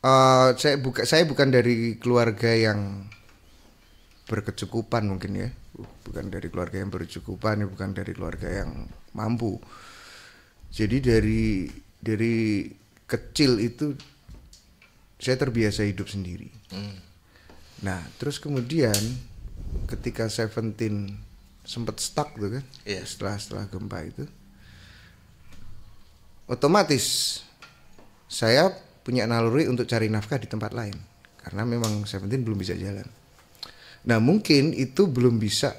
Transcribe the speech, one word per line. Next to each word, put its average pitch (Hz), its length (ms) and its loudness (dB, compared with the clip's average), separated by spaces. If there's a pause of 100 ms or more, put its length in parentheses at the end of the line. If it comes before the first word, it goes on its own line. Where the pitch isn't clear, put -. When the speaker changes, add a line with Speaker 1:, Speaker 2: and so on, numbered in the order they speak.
Speaker 1:
eh, 131 540 8
saya 147 220 2
buka-, 127 280 -2
saya 160 180 6
bukan 143 280 4
dari 117 460 4
keluarga 117 520 2
yang 101 560 2 (1200)
berkecukupan 107 840 -2
mungkin 95 280 -4
ya. 98 140 -4 (520)
Bukan - 280 -8
dari 90 180 -8
keluarga 87 320 -6
yang 95 100 -4
berkecukupan, 95 720 -4
ya 101 60 -2
bukan 98 240 -8
dari 92 200 -8
keluarga 87 440 -8
yang - 180 -6 (380)
mampu. 110 500 -4 (1040)
Jadi 110 320 0
dari, 110 680 2 (280)
dari 110 720 0 (360)
kecil 123 560 2
itu 131 360 -2 (1200)
saya 127 200 0
terbiasa 113 480 2
hidup 101 220 -2
sendiri. 87 460 -8 (160)
Speaker 2:
Hmm. 98 320 -10 (840)
Speaker 1:
Nah, 95 220 -6 (140)
terus 143 200 -6
kemudian 135 540 0 (960)
ketika 113 420 -4
Seventeen 104 880 -4 (460)
sempet 110 360 -8
stuck - 360 -4
tuh 107 260 -6
kan, 135 40 -10 (200)
Speaker 2:
Iya. 98 200 -8
Speaker 1:
setelah, 101 320 -6
setelah 101 300 -8
gempa 95 360 -10
itu, - 220 -10 (2250)
otomatis 147 960 2 (840)
saya 131 440 4 (320)
punya 123 240 -2
naluri 117 400 2
untuk 120 200 0
cari 113 220 0
nafkah 107 300 -2
di 107 80 -4
tempat 107 260 -6
lain. 107 240 -8 (420)
Karena - 260 -8
memang 113 400 -2
Seventeen 101 380 -4
belum 113 160 -2
bisa 92 160 -4
jalan. 98 320 -6 (960)
Nah, 113 160 4
mungkin 151 520 6
itu 131 360 2
belum 120 300 4
bisa 110 420 0